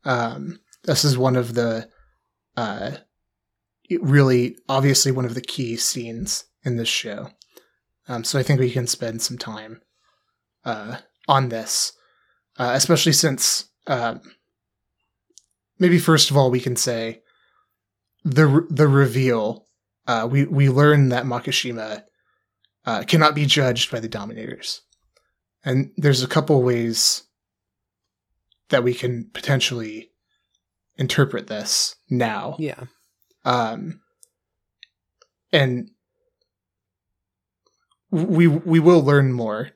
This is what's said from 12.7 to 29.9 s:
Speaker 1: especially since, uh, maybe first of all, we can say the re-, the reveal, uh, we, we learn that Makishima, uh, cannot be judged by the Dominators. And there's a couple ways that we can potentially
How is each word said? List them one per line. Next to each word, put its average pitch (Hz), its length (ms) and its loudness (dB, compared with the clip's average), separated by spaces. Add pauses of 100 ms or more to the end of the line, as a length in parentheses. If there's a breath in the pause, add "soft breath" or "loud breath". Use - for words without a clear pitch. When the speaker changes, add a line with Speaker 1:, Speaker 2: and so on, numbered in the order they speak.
Speaker 1:
especially 160 380 2
since, - 560 0 (180)
uh, - 280 -2 (1600)
maybe 180 200 6
first 160 320 4
of 139 80 2
all, 131 120 4
we 127 100 0
can 123 160 -4
say 113 440 -4 (1040)
the 147 220 4
re-, 151 240 4
the 147 180 4
reveal, 123 760 2 (400)
uh, 117 240 -2
we, 139 160 2
we 139 240 2
learn 143 400 6
that 123 160 -2
Makishima, 117 800 -6 (800)
uh, 107 220 -4
cannot 151 300 4
be 147 100 0
judged 127 460 0
by 117 80 -6
the 113 80 -10
Dominators. - 720 -12 (840)
And 135 320 -2
there's 139 280 2
a 127 40 -8
couple 147 320 2
ways 117 640 0 (1500)
that 123 120 2
we 123 120 0
can 123 380 -8
potentially 113 800 -4 (840)